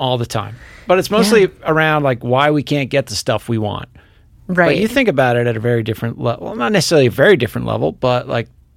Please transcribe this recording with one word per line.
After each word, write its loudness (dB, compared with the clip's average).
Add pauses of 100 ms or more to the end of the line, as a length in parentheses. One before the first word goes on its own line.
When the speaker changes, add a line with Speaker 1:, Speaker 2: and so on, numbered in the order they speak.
Speaker 1:
all -2
the -6
time. -8 (320)
But 4
it's -2
mostly 4
Speaker 2:
Yeah. 2 (160)
Speaker 1:
around, 2
like, -2
why 2
we 0
can't -2
get 0
the -12
stuff -4
we -2
want. -6 (600)
Speaker 2:
Right. 2
Speaker 1:
But 2
you 0
think 0
about 2
it 0
at -2
a -8
very 0
different -6
level. -4
Well, -10
not -2
necessarily 4
a 2
very 4
different -4
level, -2
but, -2
like, -4 (280)